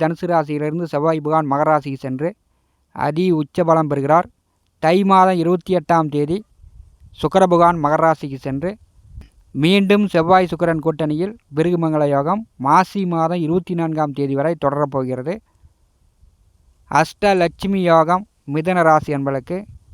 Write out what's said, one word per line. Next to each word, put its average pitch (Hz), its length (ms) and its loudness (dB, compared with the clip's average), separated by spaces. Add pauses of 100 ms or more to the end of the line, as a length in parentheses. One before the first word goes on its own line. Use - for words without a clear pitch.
தனுசு 160 300 -2
ராசியிலிருந்து 151 640 -2
செவ்வாய் 156 320 0
பகவான் 156 280 0
மகர 151 200 0
ராசிக்கு 143 340 -2
சென்று 131 220 -6 (680)
அதி 151 300 -2 (140)
உச்ச - 180 -8 (120)
பலம் 160 220 2
பெறுகிறார். 143 360 0 (560)
தை 165 140 2 (140)
மாதம் 185 320 4
இருபத்தி 175 360 -2
எட்டாம் 160 360 0
தேதி 147 220 -2 (840)
சுக்கிர 190 300 2
பகவான் 170 320 4
மகர 151 220 0
ராசிக்கு 151 400 -2
சென்று 139 240 -6 (880)
மீண்டும் 196 580 2
செவ்வாய் 175 380 4
சுக்கிரன் 160 340 -2
கூட்டணியில் 160 480 -2 (220)
பிருகுமங்கல 160 580 0
யோகம் 160 280 -2 (240)
மாசி 180 360 2 (100)
மாதம் 165 340 -2
இருபத்தி 175 340 -2
நான்காம் 156 380 -4
தேதி 139 220 -2
வரை 156 140 -2 (100)
தொடரப்போகிறது. 139 680 -4 (1600)
அஷ்டலட்சுமி 190 880 0 (100)
யோகம் 165 320 2 (320)
மிதுன 175 320 0
ராசி 156 280 2
அன்பர்களுக்கு 139 420 -6 (360)